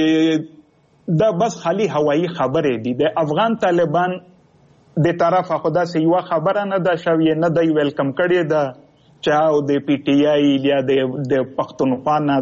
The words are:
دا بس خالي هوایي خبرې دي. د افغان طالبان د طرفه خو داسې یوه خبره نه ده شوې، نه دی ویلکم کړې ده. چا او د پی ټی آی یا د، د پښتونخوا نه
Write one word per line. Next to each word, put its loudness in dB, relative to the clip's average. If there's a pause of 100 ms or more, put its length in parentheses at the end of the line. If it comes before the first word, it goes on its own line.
(1080)
دا 2
بس -2
خالي 0
هوایي 0
خبرې -2
دي. -4
د -2 (200)
افغان 0
طالبان 0 (800)
د 2 (120)
طرفه 0
خو -4
داسې -2 (100)
یوه 2
خبره -2
نه -2
ده 0
شوې، 0
نه 0
دی 2
ویلکم 0
کړې 0 (100)
ده. 2 (600)
چا 2 (120)
او 2
د -2 (140)
پی 2 (100)
ټی 2 (160)
آی 4 (140)
یا 2
د، 0 (400)
د 0 (120)
پښتونخوا -2 (120)
نه 0